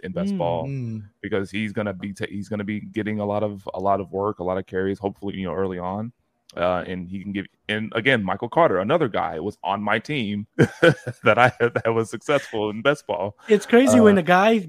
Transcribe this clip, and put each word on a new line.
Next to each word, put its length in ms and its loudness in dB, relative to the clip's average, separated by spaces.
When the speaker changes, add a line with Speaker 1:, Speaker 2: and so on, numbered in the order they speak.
Speaker 1:
in 80 -10
best 220 -2
Speaker 2:
Mm. 40 -4
Speaker 1:
ball 300 -2
Speaker 3:
Mm. 360 -8
Speaker 1:
because 280 -4
he's 240 -4
gonna 200 -4
be 200 -8
ta-, 160 -6
he's 180 -8
gonna 160 -6
be 160 -6
getting 400 -6
a 60 -4
lot 160 -2
of, 320 -6
a 60 -10
lot 200 2
of 120 -10
work, 260 -4
a 60 -10
lot 160 -2
of 80 -8
carries, 320 -2
hopefully, 360 -6
you 120 -6
know, 80 -4
early 240 -4
on. 340 -8
Uh, 300 0
and 200 -8
he 140 -10
can 100 -10
give, 140 -6
and 280 -4
again, 280 2
Michael 260 -4
Carter, 300 2
another 280 2
guy 320 -4
was 240 -8
on 200 -4
my 160 0
team 520 -6
<laughs> 60 -20
that 800 2
I, 220 6
that 340 0
was 160 0
successful 640 -2
in 100 -8
best 240 0
ball. 320 -4
Speaker 2:
It's 200 2
crazy 320 6
Speaker 1:
Uh, 60 8
Speaker 2:
when 120 8
a 60 2
guy 460 4